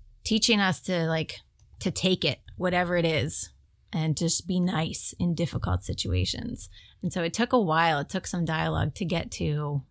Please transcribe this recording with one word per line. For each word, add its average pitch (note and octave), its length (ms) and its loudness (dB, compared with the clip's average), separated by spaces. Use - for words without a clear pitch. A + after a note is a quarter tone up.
teaching A3 380 4
us F#3+ 220 2
to, E3+ 240 0
like, D#3+ 340 -2
to F#3 100 0
take F#3 360 0
it, C3+ 140 -2
whatever F3+ 420 2
it E3 80 4
is, D#3 440 2
and D#3+ 280 0
just E3+ 280 0
be F3+ 140 0
nice F3 580 0
in F3 160 0
difficult - 480 -2
situations. - 840 -4
And F3+ 80 -4
so F3+ 120 -4
it E3 100 -2
took A#3+ 220 0
a B3+ 60 6
while, D#3+ 400 4
it - 100 -6
took - 160 -4
some F3 180 -2
dialogue D#3+ 520 0
to F3+ 100 -2
get E3+ 260 -2
to D3 580 -2